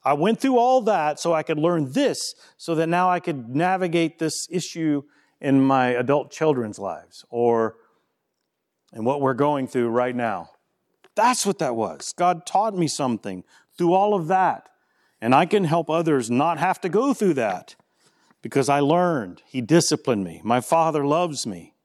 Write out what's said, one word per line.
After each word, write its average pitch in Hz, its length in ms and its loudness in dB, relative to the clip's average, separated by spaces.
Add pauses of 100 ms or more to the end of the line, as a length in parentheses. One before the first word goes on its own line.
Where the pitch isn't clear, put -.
I 135 80 2
went 170 260 2
through 262 200 2
all 254 240 4
that 160 360 0
so 170 140 -2
I 156 100 0
could 151 160 -2
learn 156 320 0
this, 226 460 -2 (200)
so 165 200 -4
that 160 120 0
now 180 220 2
I 180 80 0
could 139 360 -6
navigate 175 640 0
this 160 280 -4
issue 156 540 -2 (380)
in 135 200 2
my 135 280 2
adult 123 420 0
children's 127 480 -2
lives 87 520 -12
or 117 440 0 (1200)
in 110 100 -8
what 139 180 0
we're 135 100 2
going 139 340 0
through 120 220 0
right 123 260 0
now. 107 360 -4 (640)
That's 233 320 2
what 196 140 -2
that 127 140 -2
was. 95 380 -6
God 175 320 0
taught 208 300 -2
me 175 120 0
something 107 560 -6 (320)
through 175 200 2
all 208 180 2
of 175 140 -2
that. 175 420 0 (500)
And 120 160 2
I 165 120 6
can 202 180 2
help 160 240 0
others 156 420 0
not 147 280 0
have 175 240 -2
to 185 80 -4
go 247 240 2
through 190 200 0
that 104 400 -4 (680)
because 131 260 0
I 143 120 2
learned. 147 680 0
He 127 160 -6
disciplined 131 640 2
me. 85 200 -12
My 120 160 2
Father 156 460 0
loves 151 400 -2
me. 87 260 -12 (120)